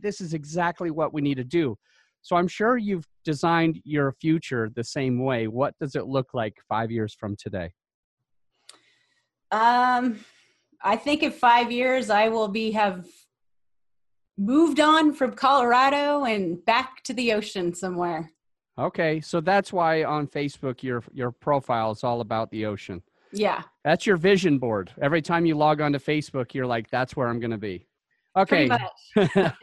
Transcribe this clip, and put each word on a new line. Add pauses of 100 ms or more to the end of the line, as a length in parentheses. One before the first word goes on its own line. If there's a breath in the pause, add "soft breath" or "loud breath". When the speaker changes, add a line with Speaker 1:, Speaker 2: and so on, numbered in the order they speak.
Speaker 1:
this
is
exactly
what
we
need
to
do." (420)
So
I'm
sure
you've (160)
designed
your
future
the
same
way.
What
does
it
look
like (100)
five
years
from
today? (1800 soft breath)
Speaker 2:
Um, (580 soft breath)
I
think
in
five
years,
I
will
be,
have (1300)
moved
on
from
Colorado
and
back
to
the
ocean
somewhere. (440)
Speaker 1:
Okay.
So
that's
why
on
Facebook,
your,
your
profile
is
all
about
the
ocean. (300)
Speaker 2:
Yeah. (220)
Speaker 1:
That's
your
vision
board.
Every
time
you
log
on
to
Facebook,
you're
like,
"That's
where
I'm
gonna
be." (500)
Okay.
Speaker 2:
Pretty
much.